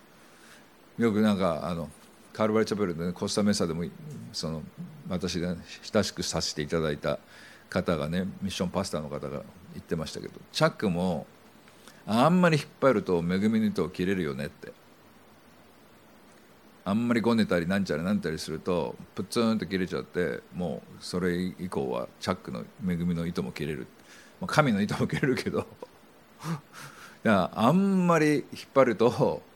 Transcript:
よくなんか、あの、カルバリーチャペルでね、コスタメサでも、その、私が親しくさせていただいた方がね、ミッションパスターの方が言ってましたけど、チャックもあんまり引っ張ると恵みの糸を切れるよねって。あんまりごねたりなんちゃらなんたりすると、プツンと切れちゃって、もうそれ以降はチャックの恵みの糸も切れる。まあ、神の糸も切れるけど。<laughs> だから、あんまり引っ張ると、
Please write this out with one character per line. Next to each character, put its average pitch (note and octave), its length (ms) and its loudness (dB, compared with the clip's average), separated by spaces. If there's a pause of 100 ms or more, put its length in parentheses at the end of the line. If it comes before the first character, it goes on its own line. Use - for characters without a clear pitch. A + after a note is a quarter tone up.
(1000)
よ A2+ 140 4
く G#2 80 2
な G#2+ 140 6
ん F#2 40 0
か、 E2+ 300 0
あ F2+ 60 -2
の、 D#2+ 140 -6 (440)
カ A2 140 0
ル G#2+ 60 0
バ A2 80 4
リ G#2+ 60 4
ー - 20 -8
チ A2+ 60 0
ャ G2 40 -2
ペ G#2 80 2
ル E2+ 100 -4
で E2+ 100 -2
ね、 F2+ 60 -2
コ G#2 140 -4
ス G2+ 80 -4
タ G#2+ 80 2
メ G2+ 120 4
サ G2 120 2
で D#2+ 80 -2
も、 E2+ 100 -4 (480)
そ - 180 -6
の、 A#2 120 -8 (460)
私 F2+ 320 -2
が F2 160 -2 (360)
親 G2+ 120 4
し - 80 -4
く E2+ 100 -8
さ E2 180 -2
せ - 140 -6
て D2+ 80 -4
い D2 40 -2
た E2 140 0
だ D#2 120 0
い D2 60 -4
た C#2+ 200 -2 (500)
方 F2+ 280 0
が D2 120 -2
ね、 F#2 180 -2 (140)
ミ F#2+ 100 -4
ッ - 20 -8
シ - 100 -4
ョ F2+ 40 0
ン - 20 -4
パ F#2 160 -2
ス - 60 -8
タ E2+ 80 -4
ー D#2 40 -4
の D2 60 -8
方 C#2+ 200 -8
が C#2+ 140 -8 (320)
言 - 60 -12
っ - 0 -
て - 160 -4
ま D#2 100 -4
し - 60 -10
た - 80 -10
け G1+ 80 -12
ど、 - 60 -14 (180)
チ - 100 2
ャ D#3+ 60 6
ッ - 20 4
ク - 180 -2
も F2 380 0 (800)
あ A#2 220 4
ん F3+ 120 4
ま F3 100 6
り D#3 80 4
引 - 60 -2
っ - 20 -12 (140)
張 C3 140 6
る G2+ 80 2
と F2+ 160 2
恵 F2 200 0 (100)
み A2 120 2
の G#2+ 60 2
糸 F#2+ 180 0
を D2+ 40 -2
切 F2+ 180 -2
れ G2 80 0
る F#2 80 -2
よ C#2+ 120 -2
ね C#2+ 120 -6
っ - 20 -6
て。 - 240 -14 (2000)
あ F#2+ 80 -2
ん A#2 140 0
ま A#2+ 80 2
り A#2 60 4
ご A2+ 140 4
ね G#2+ 120 4
た F2+ 140 2
り E2+ 60 -2
な G2 120 2
ん G2 60 0
ち E2+ 80 -2
ゃ D2+ 40 0
ら D#2+ 60 -2
な F#2+ 100 0
ん G2+ 80 2
た E2 100 -4
り D#2+ 80 -4
す - 120 -8
る D#2+ 80 -4
と、 E2 380 -2 (180)
プ G#2+ 100 -6
ツ A#2 180 -2
ン A2+ 160 2
と F2+ 80 -4
切 F#2 120 -2
れ F2+ 80 0
ち F2 80 -6
ゃ C2+ 60 -2
っ - 40 -10
て、 D#2 360 -2 (140)
も D#2+ 280 -6 (180)
う - 40 -16
そ F2+ 160 -4
れ F2 200 0
以 F#2 280 -6
降 C2+ 220 -4
は A#1+ 180 -4 (120)
チ F#2+ 100 -2
ャ - 20 2
ッ F#2 40 0
ク - 140 -14
の A#1 140 -8 (220)
恵 F2 100 2
み E2+ 180 0
の E2+ 100 -2
糸 F2 180 -2
も F#2 100 -6
切 D2 140 -6
れ D#2 80 -4
る。 B1 120 -8 (540)
ま F#2 60 -6
あ、 - 60 -4
神 D3 200 6
の G2 100 2
糸 - 160 0
も B2+ 80 2
切 - 140 -2
れ D3 80 2
る B2 80 2
け - 140 -4
ど。 G#2 100 0
<laughs> - 20 -8
だ - 20 -8
か - 920 -12 (640)
ら、 G2 320 4
あ A2+ 160 4
ん F#3+ 380 4
ま E3+ 100 6
り D3+ 160 4
引 B2+ 60 2
っ - 40 -14 (300)
張 C3+ 120 8
る A2 100 2
と、 A2+ 460 2 (140)